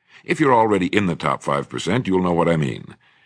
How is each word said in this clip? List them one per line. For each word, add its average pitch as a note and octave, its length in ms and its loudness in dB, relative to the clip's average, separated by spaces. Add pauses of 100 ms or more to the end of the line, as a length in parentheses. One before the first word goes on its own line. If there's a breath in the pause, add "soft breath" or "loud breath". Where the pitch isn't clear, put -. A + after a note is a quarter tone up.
(240 soft breath)
If D#3 160 -4
you're C3+ 160 4
already G#2 320 4
in G2+ 180 0
the E2 100 -2
top C#2 280 -4
five C#2+ 260 -2
percent, D#2+ 380 -4
you'll F#2 160 0
know F2 100 0
what E2 160 0
I E2+ 60 2
mean. A#1+ 400 -4 (300 soft breath)